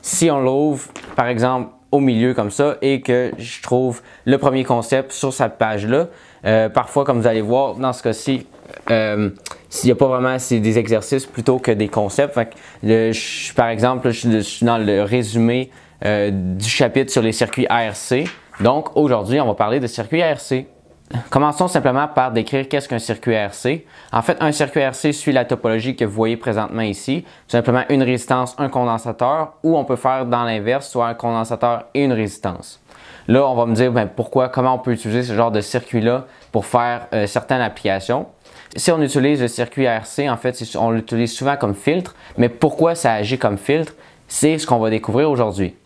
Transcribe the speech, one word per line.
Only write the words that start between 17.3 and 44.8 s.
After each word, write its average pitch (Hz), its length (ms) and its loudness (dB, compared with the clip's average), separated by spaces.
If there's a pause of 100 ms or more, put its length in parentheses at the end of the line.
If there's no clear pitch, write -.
circuits 117 380 0
A 113 200 0
R 101 60 -10
C. 135 300 -2 (340)
Donc 127 380 0
aujourd'hui, 127 420 2
on 131 80 2
va 104 60 0
parler 110 260 0
de 123 80 -4
circuits 120 340 -4
A 160 120 2
R 131 60 -4
C. 131 280 -4 (640)
Commençons 147 380 2
simplement 143 400 2
par 127 240 0
décrire 123 360 -2
qu'est-ce 139 220 -4
qu'un 120 100 -2
circuit 113 360 -2
A 104 120 0
R 98 60 -10
C. 151 340 -4 (240)
En 117 100 0
fait, 170 200 0
un 151 100 2
circuit 170 300 0
A 131 100 2
R 131 40 -12
C 147 180 0
suit - 180 -2
la 127 140 2
topologie 120 500 -2
que - 80 -2
vous 104 80 -2
voyez 113 240 0
présentement 110 460 -4
ici. 131 420 -4
Tout - 280 -16
simplement 120 380 2
une 139 140 2
résistance, 127 540 0
un 143 100 -2
condensateur, 123 840 -2 (100)
ou 160 140 4
on 131 80 0
peut 131 100 0
faire 131 300 0
dans 120 180 0
l'inverse, 117 460 -2
soit 117 180 0
un 117 60 -4
condensateur 117 800 -2
et 143 100 2
une 131 100 2
résistance. 101 680 -6 (460)
Là, 135 200 6
on 127 80 0
va 120 100 2
me 117 80 0
dire, 123 180 4
ben, 113 160 0
pourquoi, 127 420 -2
comment 127 260 0
on 123 40 -6
peut 127 120 -4
utiliser 117 320 -2
ce 123 100 -6
genre 117 180 2
de 107 100 0
circuit-là 120 640 -2 (260)
pour 107 140 -2
faire, 120 480 0
euh, 107 120 2
certaines 127 360 -2
applications. 107 640 -2 (480)
Si - 160 2
on 160 100 2
utilise 139 400 2
le 120 60 0
circuit 127 400 -2
A 113 120 0
R 110 60 -10
C, 143 240 -4
en 117 80 -2
fait, 123 180 -4
c'est, - 220 -10
on 113 140 2
l'utilise 113 420 -2
souvent 139 220 -2
comme 107 180 -2
filtre, 175 420 -2 (220)
mais 120 120 4
pourquoi 160 460 2
ça 123 180 2
agit 107 240 -2
comme 104 200 0
filtre, 156 360 0 (340)
c'est 156 300 0
ce 151 100 -6
qu'on 120 120 2
va 110 100 2